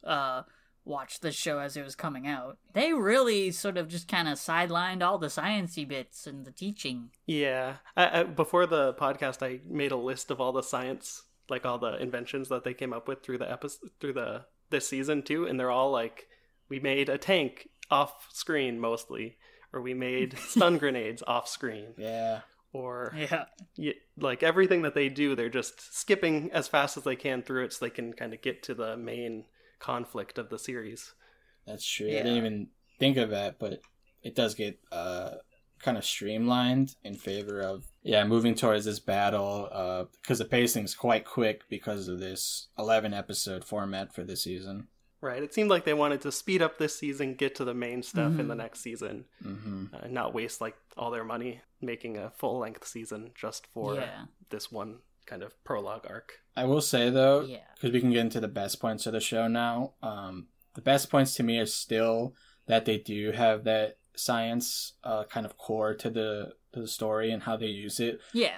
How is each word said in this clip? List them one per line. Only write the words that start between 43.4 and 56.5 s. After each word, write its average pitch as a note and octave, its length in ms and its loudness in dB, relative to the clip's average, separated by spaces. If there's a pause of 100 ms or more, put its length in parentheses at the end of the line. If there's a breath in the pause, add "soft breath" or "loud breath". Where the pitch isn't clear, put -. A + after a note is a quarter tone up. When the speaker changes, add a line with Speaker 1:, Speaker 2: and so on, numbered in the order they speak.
Speaker 3:
format G2 500 -6
for F2+ 100 -8
this F#2 200 -6
season. F#2+ 440 -8 (340)
Speaker 2:
Right. C3 200 -4
It D3 120 -8
seemed G#3 180 4
like F3 120 6
they D3+ 120 4
wanted D3 260 2
to C#3+ 100 -4
speed F#3 300 2
up D#3+ 160 2
this D3+ 200 0
season, C#3 380 -4
get C3+ 200 0
to C3+ 100 -2
the A#2+ 80 -2
main B2 300 -4
stuff - 280 0
in E3 60 2
the C3+ 60 0 (100)
Speaker 1:
Mm-hmm. A2+ 40 -6
Speaker 2:
next A2+ 240 -10
season, A2 440 -8 (180)
Speaker 3:
Mm-hmm. G2+ 500 -8
Speaker 2:
uh, - 60 -12
and B2 140 -10
not - 200 -2
waste, A2+ 280 -4
like, A2 140 -6 (200)
all A#2 160 -4
their A#2 120 -4
money A#2 380 -6 (200)
making A#2 360 -6
a G#2 140 -8
full-length A#2+ 560 -4
season A2+ 480 -12
just - 320 -10
for G#2 280 -4
Speaker 1:
Yeah. G#2 300 -8 (240)
Speaker 2:
this - 220 -10
one A2 300 -8 (240)
kind F2+ 180 -12
of - 200 -16
prologue G#2+ 460 -6
arc. - 320 -16 (140)